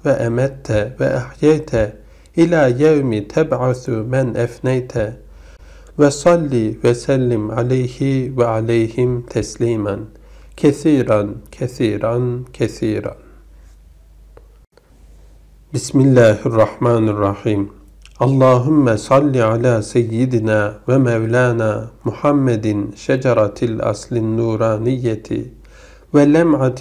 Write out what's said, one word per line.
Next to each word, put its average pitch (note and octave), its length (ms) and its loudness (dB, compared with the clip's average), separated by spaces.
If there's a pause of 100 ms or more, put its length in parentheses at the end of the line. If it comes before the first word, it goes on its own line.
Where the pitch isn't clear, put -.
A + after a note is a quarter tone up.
وأمت A#2+ 920 -2
وأحييت C3+ 720 0 (680)
إلى D#3+ 400 4
يوم C#3 440 2
تبعث B2+ 680 -2
من B2 460 -2
أفنيت B2+ 560 -4 (1080)
وصل C#3+ 760 2 (100)
وسلم A#2+ 640 0
عليه B2+ 840 -2
وعليهم A#2 840 0
تسليما G#2+ 840 -4 (520)
كثيرا، B2+ 800 0 (180)
كثيرا، A#2+ 880 -4 (100)
كثيرا. A2 640 -4 (2500)
بسم C3+ 260 0
الله A#2+ 460 6
الرحمن A2+ 640 2
الرحيم. G2+ 600 -2 (540)
اللهم C3 720 4
صل C3+ 400 2
على A#2 460 2
سيدنا A2 960 0 (100)
ومولانا A#2 1000 0 (140)
محمد B2+ 640 0 (300)
شجرة A#2+ 640 0
الأصل A2+ 540 -4
النورانية A2+ 1120 -2 (840)
ولمعة D3 680 4